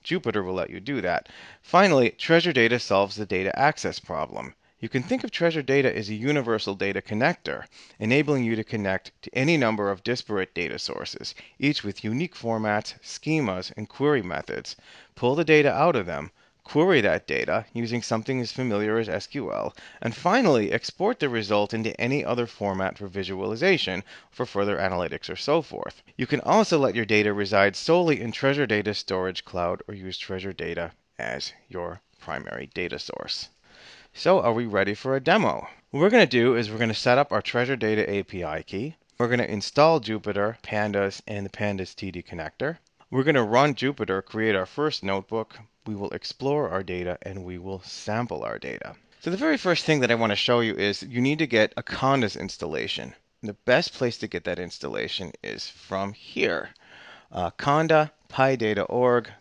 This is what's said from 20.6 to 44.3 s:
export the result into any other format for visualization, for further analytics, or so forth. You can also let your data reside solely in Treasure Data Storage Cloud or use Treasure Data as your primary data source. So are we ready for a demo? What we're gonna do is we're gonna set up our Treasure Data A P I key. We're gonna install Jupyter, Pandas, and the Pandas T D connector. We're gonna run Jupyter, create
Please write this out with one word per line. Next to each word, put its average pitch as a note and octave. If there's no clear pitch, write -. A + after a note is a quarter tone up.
export G3
the D3
result G#2
into G#2+
any C3
other A#2+
format F#2+
for G2+
visualization, G2
for -
further G2+
analytics, F2+
or -
so D#3
forth. -
You B2
can -
also F#3
let A#2+
your A2+
data G#2
reside G2+
solely E3
in A2+
Treasure C#3
Data G#2
Storage F#2
Cloud F2+
or G#2
use F#2
Treasure F#2+
Data E2+
as A#1+
your F2
primary B1+
data E2+
source. -
So F3
are A2+
we A#2+
ready G2+
for C3
a C3
demo? C3
What C#3
we're F#3
gonna A3
do B2
is G#2+
we're A2
gonna A2+
set B2
up C#3+
our G#2+
Treasure B2
Data G#2+
A G2+
P F2+
I D#2
key. B2
We're A#2+
gonna A#2+
install C#3+
Jupyter, G#2+
Pandas, G2+
and G2+
the F#2+
Pandas G2
T F#2+
D F2
connector. F#2
We're C3
gonna C#3
run B2+
Jupyter, G#2
create A2